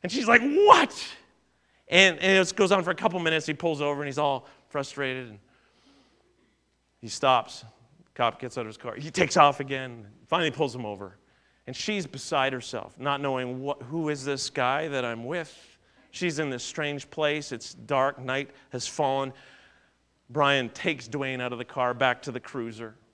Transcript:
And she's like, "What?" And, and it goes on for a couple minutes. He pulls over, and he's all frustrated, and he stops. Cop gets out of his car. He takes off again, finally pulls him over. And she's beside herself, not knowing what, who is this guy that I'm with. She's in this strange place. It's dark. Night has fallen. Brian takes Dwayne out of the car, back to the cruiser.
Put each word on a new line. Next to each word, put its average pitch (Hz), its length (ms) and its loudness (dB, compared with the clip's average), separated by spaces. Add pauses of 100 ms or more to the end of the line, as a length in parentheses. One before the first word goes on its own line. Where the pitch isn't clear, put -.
And 180 80 -4
she's 233 160 -2
like, 233 140 8
"What?" 330 640 6 (800)
And, 180 320 6
and 190 180 4
it 185 180 2
goes 190 160 4
on 190 120 4
for 165 80 -4
a 165 40 -2
couple 175 240 -2
minutes. 160 260 0
He 156 80 -4
pulls 156 260 -2
over, 143 220 -2
and 147 60 -4
he's 135 100 -6
all 139 300 0 (220)
frustrated, 131 600 -6
and 104 100 -18 (1600)
he 117 80 -16
stops. 127 560 0 (520)
Cop 120 240 0
gets 127 180 -10
out 127 40 -6
of 110 60 -8
his 110 100 -16
car. 117 180 -12
He 147 160 -12
takes 175 260 2
off 143 220 8
again, 131 480 -8 (200)
finally 160 220 2
pulls 135 240 -2
him 123 120 -8
over. 98 320 -10 (500)
And 127 80 -10
she's 202 300 -4
beside 135 480 -2
herself, - 460 -10
not 139 220 -2
knowing 127 380 -4
what, 139 220 -6
who 151 280 -4
is 143 140 -4
this 139 280 -4
guy 139 360 0
that 135 160 -4
I'm 117 220 -6
with. 160 260 -8 (600)
She's 165 260 -2
in 147 140 -2
this 123 120 -6
strange 147 460 -6
place. 151 420 -2
It's 117 220 -12
dark. 135 460 0
Night 135 320 -4 (180)
has 123 180 -6
fallen. 135 460 -2 (960)
Brian 139 400 2
takes 131 380 -4
Dwayne 131 340 -4
out 123 120 -4
of 120 40 -10
the 120 80 -8
car, 123 300 -2
back 123 280 2
to 139 80 -8
the 120 80 -6
cruiser. 113 540 -10 (200)